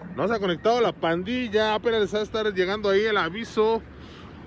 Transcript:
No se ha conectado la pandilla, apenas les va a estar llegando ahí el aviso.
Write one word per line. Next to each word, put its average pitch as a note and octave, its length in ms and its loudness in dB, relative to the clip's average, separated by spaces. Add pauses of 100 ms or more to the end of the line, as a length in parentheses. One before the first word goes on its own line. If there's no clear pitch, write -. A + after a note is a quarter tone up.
(160)
No D#3 120 0
se A#3 60 0
ha A3 40 0
conectado G3 420 2
la G3 120 2
pandilla, G#3+ 840 0
apenas A3+ 260 0
les F#3+ 140 0
va G#3 60 2
a - 20 -2
estar G#3+ 300 -2
llegando G3 360 0
ahí G3 140 4
el A3 140 2
aviso. G#3+ 680 0 (640)